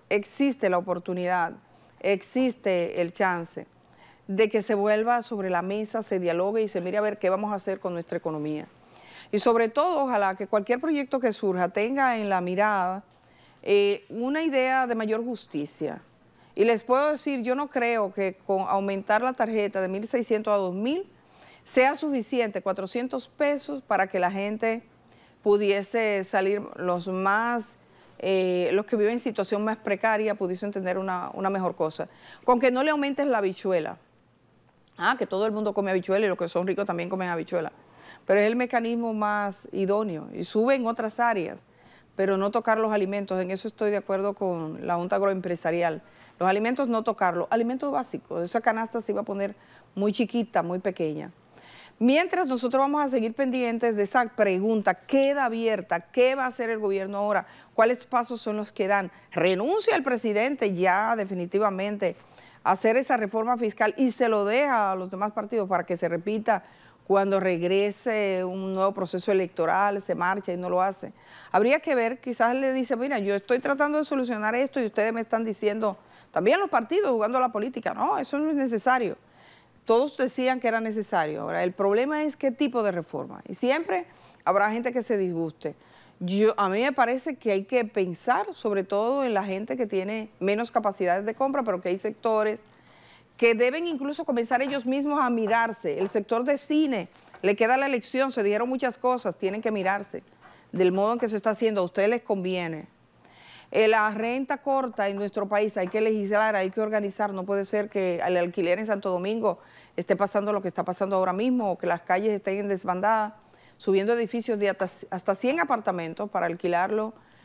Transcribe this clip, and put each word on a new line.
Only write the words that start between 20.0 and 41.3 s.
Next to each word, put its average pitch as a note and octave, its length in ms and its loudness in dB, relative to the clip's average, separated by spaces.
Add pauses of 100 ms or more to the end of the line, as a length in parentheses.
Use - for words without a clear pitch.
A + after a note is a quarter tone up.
seiscientos A3 460 0
a G3+ 40 6
dos F#3 160 -2
mil C4+ 360 -4 (540)
sea C4+ 320 2
suficiente, A#3+ 640 -2
cuatrocientos A#3+ 640 -4
pesos, C#4+ 560 -2
para F#3+ 240 0
que F#3+ 120 -2
la F3+ 120 0
gente G#3+ 520 -4 (600)
pudiese G3+ 800 2
salir, G3 380 0 (160)
los F3+ 300 -2
más, G#3+ 680 0 (440)
eh, F#3 540 2
los G3+ 120 2
que B3 100 -2
viven G#3+ 180 4
en A#3+ 60 -2
situación G#3+ 440 -2
más A3 140 -2
precaria G#3+ 580 0
pudiesen F#3+ 360 -4
tener F#3 260 -4
una, F#3+ 360 -4
una F#3+ 160 -2
mejor F#3 260 -2
cosa. D#3 320 -4 (360)
Con B3 160 4
que B3+ 120 4
no B3+ 120 2
le D#4 80 2
aumentes C#4+ 360 0
la A#3+ 120 2
habichuela. F#3+ 580 -2 (1000)
Ah, G#3+ 220 2
que F#3 80 -2
todo G3 180 0
el A3 60 0
mundo G#3 220 -2
come G3 180 0
habichuela F#3+ 340 2
y G3+ 40 2
los F3+ 80 -2
que E3+ 100 -2
son F3 180 -2
ricos G3 200 -2
también F3 240 -4
comen F#3 200 -4
habichuela. E3 420 -4 (540)
Pero G3 140 4
es G#3 80 6
el A3+ 80 2
mecanismo A#3 580 0
más G#3 580 -2
idóneo G3 640 0
y - 100 -6
sube A#3 320 2
en B3 120 0
otras A3+ 320 -4
áreas, A3+ 400 0 (560)